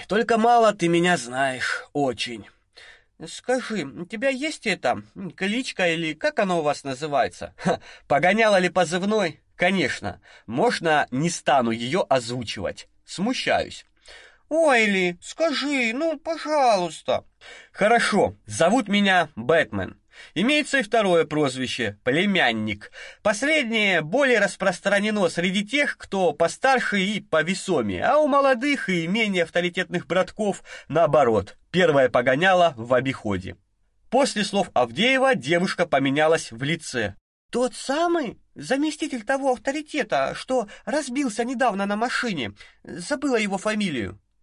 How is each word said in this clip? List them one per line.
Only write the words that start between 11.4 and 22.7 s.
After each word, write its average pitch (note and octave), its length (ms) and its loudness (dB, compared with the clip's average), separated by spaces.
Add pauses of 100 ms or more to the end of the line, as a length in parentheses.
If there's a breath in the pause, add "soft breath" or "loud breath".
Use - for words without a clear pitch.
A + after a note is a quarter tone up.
ее A#2+ 380 -2
озвучивать. A2+ 800 -4 (180)
Смущаюсь». - 800 -2 (600 loud breath)
«Ой, C#4+ 380 4
Ли, F#3 340 0
скажи, C4+ 720 -2
ну, D4+ 260 -2
пожалуйста». A#3+ 1080 0 (480 loud breath)
«Хорошо, F#3+ 640 2 (100)
зовут F3+ 400 2
меня F#3+ 480 2
Бэтмен. A#2 680 -2 (340 loud breath)
Имеется C#4 440 0
и C4 40 0
второе G3 420 2
прозвище, B2+ 800 -4
Племянник. B2 840 0 (320 loud breath)